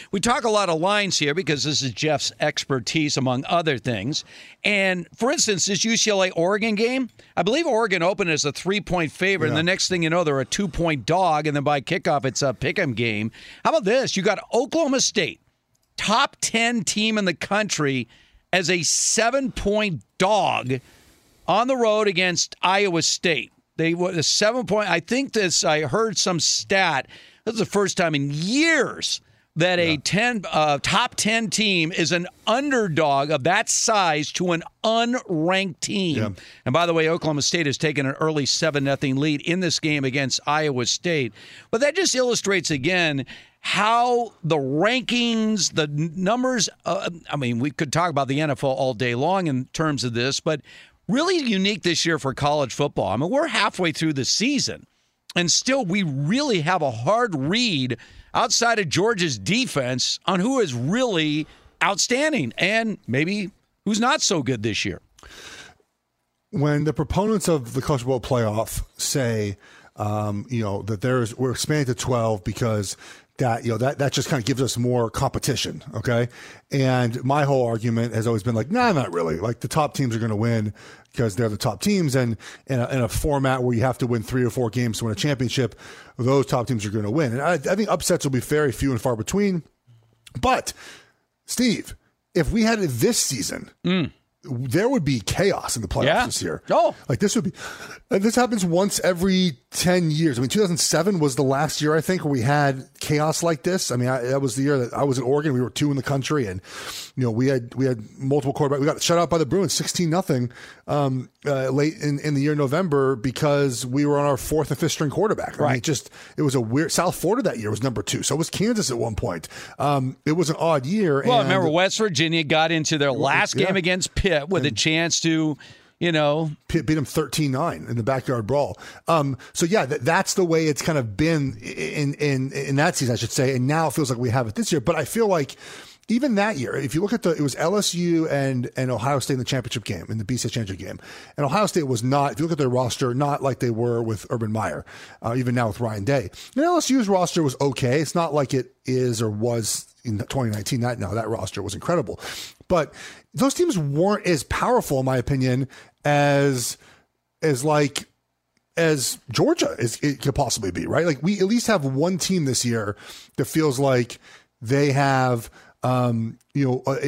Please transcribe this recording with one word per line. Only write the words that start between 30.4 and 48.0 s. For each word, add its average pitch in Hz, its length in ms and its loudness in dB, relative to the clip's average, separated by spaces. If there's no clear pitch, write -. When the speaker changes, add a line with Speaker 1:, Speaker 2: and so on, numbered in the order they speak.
Speaker 1:
uh, 151 320 2
top 214 320 0
ten 220 340 0
team 180 440 0
is 156 180 0
an 175 160 0
underdog 170 840 2
of 143 140 0
that 196 240 2
size 170 640 2
to 175 180 0
an 165 100 0
unranked 196 960 0
team. 185 380 -2
Speaker 2:
Yeah. 104 120 0
Speaker 1:
And 127 80 0
by 170 120 4
the 170 80 2
way, 160 140 4
Oklahoma 156 340 0
State 165 240 0
has 139 120 -2
taken 143 280 0
an 135 100 -2
early 156 300 0
seven 147 380 0
nothing 135 320 0
lead 147 240 0
in 175 220 -2
this 170 180 0
game 151 240 0
against 135 420 -2
Iowa 147 400 0
State. 143 460 -2
But 226 80 0
that 294 160 2
just 370 200 0
illustrates 196 540 0
again 151 560 0
how 233 720 2
the 160 140 2
rankings, 214 1160 0
the 156 100 2
n-, 151 340 -2
numbers, 233 500 0
uh, 190 240 -2
I 147 80 -4
mean, 120 220 -2
we 139 120 -2
could 143 220 -4
talk 175 160 2